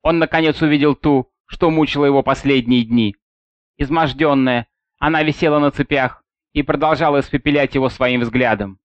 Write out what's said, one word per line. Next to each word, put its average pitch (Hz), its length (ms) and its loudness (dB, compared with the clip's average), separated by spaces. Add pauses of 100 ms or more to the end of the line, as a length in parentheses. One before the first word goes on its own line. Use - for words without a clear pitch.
он 165 160 0
наконец 160 440 0
увидел 147 340 2
ту, 139 360 0 (140)
что - 240 -2
мучила 147 360 0
его 139 180 2
последние 127 600 0
дни. 113 320 0 (640)
Изможденная, 135 920 0 (300)
она 156 260 0
висела 151 360 0
на 143 120 0
цепях 135 520 -4 (300)
и 147 100 -2
продолжала 147 560 0
испепелять 143 560 -2
его 131 140 0
своим 123 320 -2
взглядом. 110 640 -2